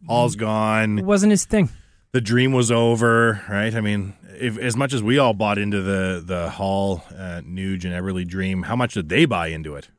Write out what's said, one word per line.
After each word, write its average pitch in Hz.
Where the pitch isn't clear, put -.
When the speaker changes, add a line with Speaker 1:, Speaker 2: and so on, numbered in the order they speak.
Speaker 1:
Hall's 120
gone. 110
Speaker 2:
it 139
wasn't 202
his 202
thing. 196
Speaker 1:
The 127
dream 123
was 123
over, 117
right? 107
I 113
mean, 101
if, 117
as 120
much 135
as 117
we 123
all 120
bought 104
into 101
the, 92
the 87
Hall, 98
uh, 90
Nuge 95
and 90
Eberle 90
dream, 92
how 110
much 123
did 85
they 123
buy 90
into 78
it, 71